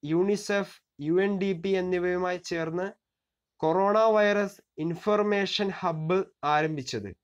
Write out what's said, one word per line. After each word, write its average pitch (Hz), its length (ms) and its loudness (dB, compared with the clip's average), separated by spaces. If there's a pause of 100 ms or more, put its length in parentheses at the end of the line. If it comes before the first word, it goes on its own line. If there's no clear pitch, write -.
യൂണിസെഫ്, 196 760 -2 (180)
യു 165 220 2
എൻ 202 160 0
ഡി 190 220 -2
പി 190 80 -4
എന്നിവയുമായി 180 680 -2
ചേർന്ന് 175 540 -4 (640)
കൊറോണ 190 420 2
വൈറസ് 208 640 2 (180)
ഇൻഫർമേഷൻ 202 880 0
ഹബ്ബ് 175 560 -2 (200)
ആരംഭിച്ചത്? 143 800 -2